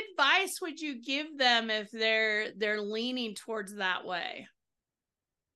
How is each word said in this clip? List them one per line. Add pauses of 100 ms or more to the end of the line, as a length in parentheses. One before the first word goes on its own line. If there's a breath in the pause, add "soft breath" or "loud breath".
(120)
advice
would
you
give
them
if
they're,
they're
leaning
towards
that
way? (1080)